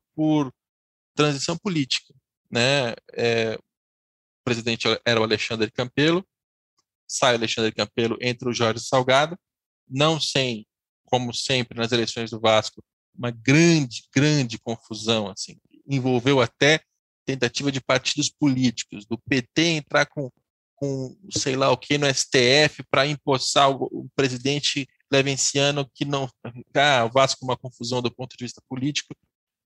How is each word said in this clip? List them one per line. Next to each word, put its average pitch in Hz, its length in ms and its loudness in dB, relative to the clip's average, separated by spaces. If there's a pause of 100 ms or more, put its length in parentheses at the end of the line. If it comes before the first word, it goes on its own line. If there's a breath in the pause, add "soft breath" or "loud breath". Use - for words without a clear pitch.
(160)
por 151 360 0 (640)
transição 147 400 0
política, 165 580 -4 (380)
né? 123 420 0 (200)
É, 113 440 0
o - 840 -20
presidente 117 440 -2 (180)
era 117 140 2
o 110 40 2
Alexandre 113 480 -2
Campelo, 147 540 0 (840)
sai 123 280 2
o - 20 0
Alexandre 113 340 -2
Campelo, 113 480 -2
entra 123 300 -4
o 117 40 -4
Jorge 113 280 0
Salgado, 135 560 2 (520)
não 147 300 0
sem, 123 460 -2 (400)
como 123 280 -2
sempre 123 440 -2
nas 117 140 -2
eleições 117 400 -2
do 110 80 -8
Vasco, 110 440 2 (340)
uma 123 140 -4
grande, 139 720 2 (100)
grande 139 440 0
confusão, 110 720 -4
assim, - 280 -14 (300)
envolveu 131 540 2
até 143 400 2 (440)
tentativa 139 460 -2
de 135 100 -6
partidos - 480 -2
políticos, 127 760 -2
do 117 120 -8
P 135 240 -2
T - 220 -4
entrar 151 420 0
com, 135 240 -10 (460)
com 135 420 -6 (140)
sei 135 240 -2
lá 135 160 2
o 123 60 2
que 147 200 -2
no 147 80 0
S - 240 -2
T - 80 2
F 139 540 4
pra 143 160 2
empossar 139 640 2
o, 131 140 -4
o 131 300 -10
presidente 135 720 -2 (220)
Clevenciano, 139 840 0
que - 80 -8
não, 139 260 -4 (460)
ah, 139 300 4
o 110 40 -4
Vasco 135 340 2
é 131 40 -8
uma 123 100 -2
confusão 123 440 -6
do 117 120 -2
ponto 127 240 -14
de 123 60 -12
vista - 240 -14
político, 135 480 -6 (500)